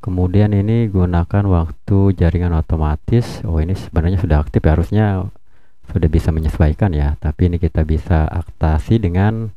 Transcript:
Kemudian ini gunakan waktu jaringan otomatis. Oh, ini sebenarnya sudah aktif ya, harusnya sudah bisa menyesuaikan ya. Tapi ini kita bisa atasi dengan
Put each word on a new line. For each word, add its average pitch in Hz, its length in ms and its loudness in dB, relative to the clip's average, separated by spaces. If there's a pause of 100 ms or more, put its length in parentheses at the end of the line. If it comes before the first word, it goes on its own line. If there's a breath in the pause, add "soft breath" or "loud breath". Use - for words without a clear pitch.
Kemudian 92 560 2
ini 110 320 2
gunakan 90 560 0
waktu 98 720 0
jaringan 85 400 0
otomatis. 78 880 -2
Oh, 80 160 -2
ini 87 160 -2
sebenarnya 87 400 -2
sudah 78 240 2
aktif - 240 -2
ya, 78 80 4
harusnya 101 340 2 (840)
sudah 85 160 2
bisa 80 240 0
menyesuaikan 80 640 0
ya. 73 240 -2
Tapi 87 320 0
ini 85 80 -4
kita 80 240 0
bisa 78 480 0
atasi 80 640 -2
dengan 110 600 0